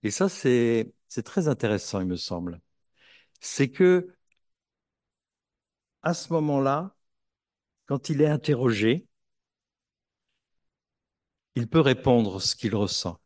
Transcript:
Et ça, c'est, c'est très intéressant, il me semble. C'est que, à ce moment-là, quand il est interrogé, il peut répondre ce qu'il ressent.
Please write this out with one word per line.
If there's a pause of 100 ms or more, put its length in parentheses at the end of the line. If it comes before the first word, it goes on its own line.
Et
ça,
c'est, (160)
c'est
très
intéressant,
il
me
semble. (800)
C'est
que, (1900)
à
ce
moment-là, (880)
quand
il
est
interrogé, (2500)
il
peut
répondre
ce
qu'il
ressent.